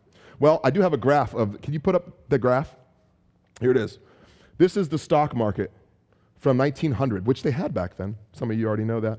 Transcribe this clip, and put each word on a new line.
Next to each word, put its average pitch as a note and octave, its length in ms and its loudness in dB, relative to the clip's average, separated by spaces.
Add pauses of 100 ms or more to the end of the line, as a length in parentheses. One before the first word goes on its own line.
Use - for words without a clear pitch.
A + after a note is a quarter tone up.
(400)
Well, D3+ 240 4
I C3 60 4
do F3+ 100 0
have F#3 120 2
a C#3+ 40 -2
graph B2 380 2
of, G#2+ 260 -2
can C#3+ 120 -8
you D#3 80 -4
put F#3+ 140 0
up - 360 -6
the C#3 80 2
graph? B2+ 360 0 (880)
Here B2 100 2
it B2+ 60 4
is. G#2+ 220 -2 (600)
This F3+ 180 4
is F#3 120 0
the D3+ 100 -2
stock D3 380 0
market G#2 340 -2 (680)
from C3+ 180 2
nineteen C3+ 360 0
hundred, G#2 340 -2
which C3+ 160 0
they - 80 0
had E3 240 -4
back F2+ 220 -6
then. G2+ 200 -8 (160)
Some A#2+ 180 -6
of A2 80 -2
you A2+ 80 -2
already G#2+ 180 -2
know A2+ 160 -2
that. A2 180 -4